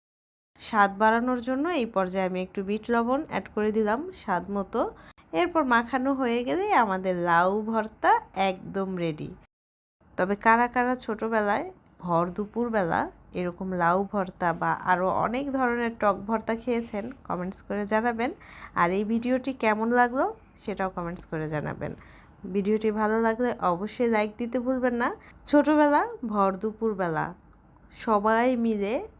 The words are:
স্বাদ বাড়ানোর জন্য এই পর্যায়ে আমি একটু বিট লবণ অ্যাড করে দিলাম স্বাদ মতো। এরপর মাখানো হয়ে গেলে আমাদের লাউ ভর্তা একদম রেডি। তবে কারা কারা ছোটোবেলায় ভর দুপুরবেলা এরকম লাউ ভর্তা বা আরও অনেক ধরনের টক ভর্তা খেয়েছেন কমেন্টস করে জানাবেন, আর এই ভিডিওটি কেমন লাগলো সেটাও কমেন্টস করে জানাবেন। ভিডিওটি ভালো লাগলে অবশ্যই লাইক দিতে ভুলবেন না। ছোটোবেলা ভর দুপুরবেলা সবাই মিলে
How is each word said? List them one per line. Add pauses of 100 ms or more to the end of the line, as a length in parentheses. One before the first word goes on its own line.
(600)
স্বাদ (120)
বাড়ানোর
জন্য (160)
এই
পর্যায়ে
আমি
একটু
বিট (100)
লবণ (100)
অ্যাড
করে
দিলাম (220)
স্বাদ (120)
মতো। (600)
এরপর (120)
মাখানো (100)
হয়ে
গেলে (200)
আমাদের (140)
লাউ (200)
ভর্তা (380)
একদম (140)
রেডি। (920)
তবে (100)
কারা
কারা (100)
ছোটোবেলায় (380)
ভর (120)
দুপুরবেলা (380)
এরকম (140)
লাউ (140)
ভর্তা (140)
বা (200)
আরও (180)
অনেক (140)
ধরনের (100)
টক (120)
ভর্তা
খেয়েছেন (240)
কমেন্টস
করে (100)
জানাবেন, (500)
আর
এই
ভিডিওটি (100)
কেমন (120)
লাগলো (380)
সেটাও
কমেন্টস
করে
জানাবেন। (640)
ভিডিওটি (120)
ভালো (100)
লাগলে (200)
অবশ্যই
লাইক (100)
দিতে (100)
ভুলবেন
না। (420)
ছোটোবেলা (300)
ভর (120)
দুপুরবেলা (800)
সবাই (180)
মিলে (240)